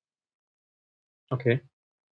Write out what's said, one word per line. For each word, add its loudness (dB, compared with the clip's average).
Okay. 0